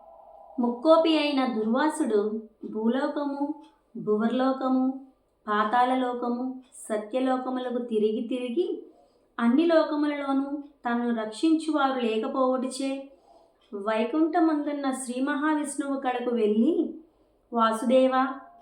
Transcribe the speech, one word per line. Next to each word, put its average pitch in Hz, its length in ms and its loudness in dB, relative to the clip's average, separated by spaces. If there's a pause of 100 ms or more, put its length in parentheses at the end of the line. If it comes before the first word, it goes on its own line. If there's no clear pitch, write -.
(600)
ముక్కోపి 311 580 4
అయిన 277 280 2
దుర్వాసుడు 220 960 0 (280)
భూలోకము, 277 840 -2 (420)
భువర్లోకము, 262 1080 0 (420)
పాతాళలోకము, 247 1120 0 (280)
సత్యలోకములకు 254 880 -2
తిరిగి 220 500 0
తిరిగి 247 540 -2 (580)
అన్ని 254 260 4
లోకములలోనూ 294 960 0 (260)
తనను 240 260 0
రక్షించువారు 269 840 0
లేకపోవటచే 254 1080 -2 (680)
వైకుంఠమందున్న 285 1160 0
శ్రీ 247 320 -4
మహావిష్ణువు 285 760 -2
కడకు 247 340 -2
వెళ్ళి, 226 600 2 (580)
"వాసుదేవ, 262 760 2 (340)